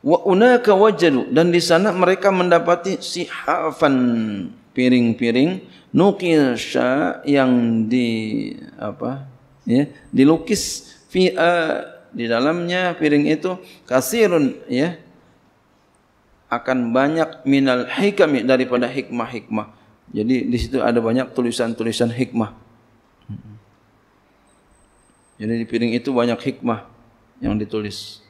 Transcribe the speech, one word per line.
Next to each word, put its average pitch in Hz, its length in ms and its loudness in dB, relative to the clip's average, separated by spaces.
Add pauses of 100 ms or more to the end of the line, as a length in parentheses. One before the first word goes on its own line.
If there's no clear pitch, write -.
Wa 170 160 4
unaka 233 480 4
wajadu, 175 640 4
dan 170 160 4
di 170 80 2
sana 175 320 2
mereka 185 400 2
mendapati 175 720 0
sihafan, 156 960 -2 (720)
piring-piring, 123 960 0 (240)
nukisha, 151 1400 0
yang 123 640 2
di, 113 640 -2 (240)
apa, 117 480 -10 (400)
ya, 135 240 0 (240)
dilukis, - 800 0 (160)
fi, 185 240 2
eh, 170 420 0 (380)
di 117 160 -6
dalamnya 175 640 0
piring 147 320 2
itu, 165 320 -2 (240)
kasirun, 160 880 0
ya, 151 240 -2 (1500)
akan 123 480 -2
banyak, 151 480 0
minal 135 480 0
hikami, 170 560 0
daripada 123 400 0
hikmah-hikmah. 113 880 -8 (400)
Jadi 117 320 0
di 120 160 -2
situ 123 160 -4
ada 117 240 0
banyak 120 320 -2
tulisan-tulisan 117 800 -2
hikmah. 117 400 -4 (2750)
Jadi 110 240 -6
di 113 80 -6
piring 117 320 -2
itu 131 160 -4
banyak 120 240 0
hikmah 120 480 -6 (560)
yang 107 160 -2
ditulis. 104 720 -8